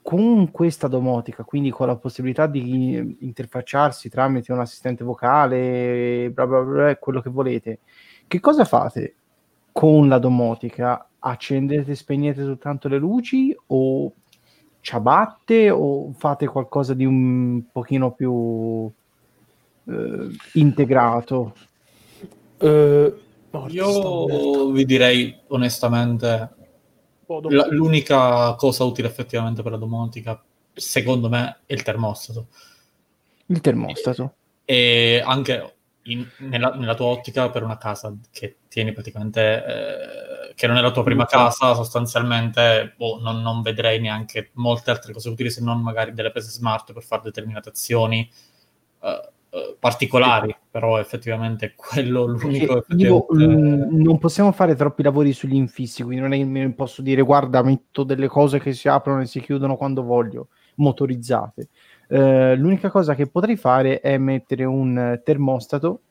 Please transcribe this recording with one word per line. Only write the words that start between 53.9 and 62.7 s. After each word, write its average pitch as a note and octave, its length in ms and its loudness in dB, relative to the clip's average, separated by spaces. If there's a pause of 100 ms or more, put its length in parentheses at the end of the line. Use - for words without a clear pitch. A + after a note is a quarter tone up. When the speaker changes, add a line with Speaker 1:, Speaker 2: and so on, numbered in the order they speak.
Speaker 1:
mm, D#3 60 6
non D#3+ 160 6
possiamo F#3+ 340 4
fare E3+ 240 4
troppi D3 280 0
lavori C#3+ 300 4
sugli C3+ 220 -2
infissi, B2+ 480 -2
quindi B2+ 180 -6
non C3+ 120 -2
è C#3 40 0
che C#3 60 0
mi C3+ 300 -2
posso C3+ 280 -8
dire, C3+ 200 2
"Guarda, C3 420 4
metto C3+ 400 0
delle C3+ 240 -2
cose C#3+ 320 2
che C#3 140 -4
si A#2+ 140 -4
aprono C#3 340 2
e B2+ 60 -2
si C3+ 120 -10
chiudono C#3 380 -4
quando C3+ 260 -4
voglio, A#2+ 440 -2 (280)
motorizzate." B2+ 920 -2 (380)
Eh, C3 480 4
l'unica F#3 360 0